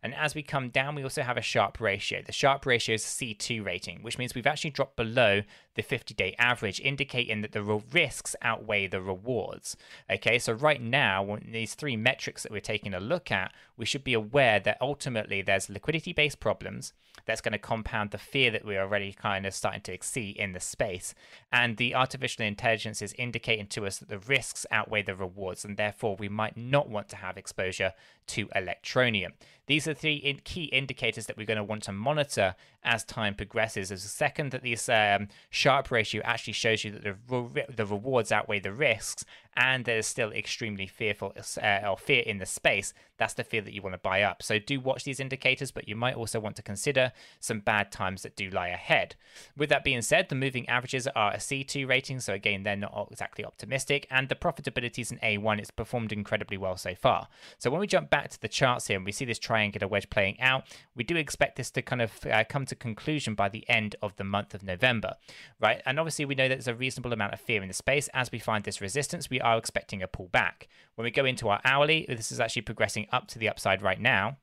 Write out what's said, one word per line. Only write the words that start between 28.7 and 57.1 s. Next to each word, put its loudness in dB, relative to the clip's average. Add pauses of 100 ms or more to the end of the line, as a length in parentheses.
These 2
are 0
three 0
in-, -2
key -6
indicators -2
that -10
we're -6
gonna 0
want -6
to -6
monitor 0 (280)
as 2
time -2
progresses. -2
As -8
the -12
second -2
that -8
this, -4
um, 6 (220)
Sharpe 4
ratio 2
actually -2
shows 2
you -6
that -14
the -4 (280)
re-, -4
the -2
rewards 0
outweigh 0
the -6
risks, 0 (320)
and 2
there's 0
still -2
extremely -6
fearful, -2 (300)
uh, 4
or 0
fear 4
in -2
the -4
space, 0 (240)
that's 0
the -6
fear -2
that -12
you -10
wanna -6
buy 2
up. 2
So 2
do -2
watch -2
these -6
indicators, 0
but -10
you -6
might 0
also -2
want -6
to -14
consider 2 (260)
some -4
bad 2
times -4
that -12
do -6
lie 0
ahead. 2 (400)
With 0
that 4
being 2
said, 4
the -2
moving 0
averages 0
are 4
a -4
C -4
two -4
rating, 2
so -4
again, 0
they're 0
not -6
exactly -8
optimistic, -2
and 2
the 0
profitability -4
is -6
an -10
A 2
one. 2
It's -10
performed -4
incredibly -4
well -2
so -6
far. 2 (300)